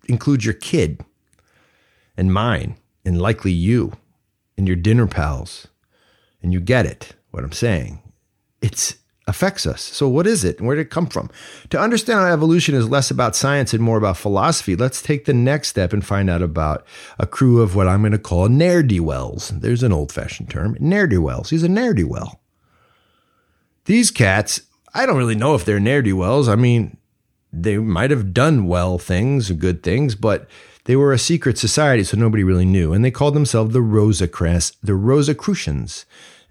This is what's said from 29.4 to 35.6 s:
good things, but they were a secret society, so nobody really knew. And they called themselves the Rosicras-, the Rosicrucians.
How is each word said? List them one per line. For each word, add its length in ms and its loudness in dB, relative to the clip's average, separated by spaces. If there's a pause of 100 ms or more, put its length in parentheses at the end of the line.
good 320 -2
things, 320 0
but 340 -2 (360)
they 100 2
were 180 4
a 60 2
secret 400 0
society, 460 2
so 120 -4
nobody 280 2
really 200 4
knew. 280 2
And 120 2
they 60 4
called 240 0
themselves 380 0
the 80 2
Rosicras-, 1040 0
the 100 0
Rosicrucians. 1120 -2 (440)